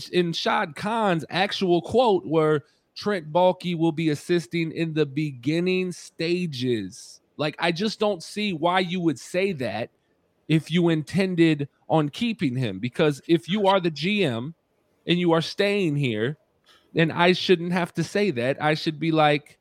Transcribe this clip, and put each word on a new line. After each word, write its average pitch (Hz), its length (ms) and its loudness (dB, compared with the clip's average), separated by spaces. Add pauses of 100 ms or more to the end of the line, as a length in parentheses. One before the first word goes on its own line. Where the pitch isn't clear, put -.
(140)
in 175 200 2
Shad 214 420 -2
Khan's 202 540 0
actual 175 520 0
quote 220 440 2
were, 156 380 2 (320)
"Trent 175 360 -4
Baalke 180 460 2
will 165 140 2
be 156 180 0
assisting 165 640 -2
in 165 220 -4
the 151 120 2
beginning 156 880 -2
stages." 135 1300 -4 (160)
Like, 147 220 -4
I 175 120 2
just 196 280 -4
don't 208 240 0
see 208 300 -4
why 170 260 2
you 185 220 -2
would 160 180 0
say 190 340 -2
that 117 360 -6 (580)
if 156 240 0
you 170 180 4
intended 160 800 2 (180)
on 151 220 2
keeping 185 460 -2
him, 110 240 -4
because 139 480 0
if 165 200 2
you 190 200 0
are 196 120 4
the 175 120 -2
G 190 340 -2
M 123 280 -4 (540)
and 175 120 2
you 175 120 2
are 165 100 4
staying 202 540 0
here, 127 420 -2 (560)
then 160 180 2
I 175 220 4
shouldn't 175 380 0
have 175 220 -2
to 170 100 -2
say 202 280 0
that. 127 300 -2
I 151 120 2
should 156 260 -4
be 165 120 0
like, 151 500 2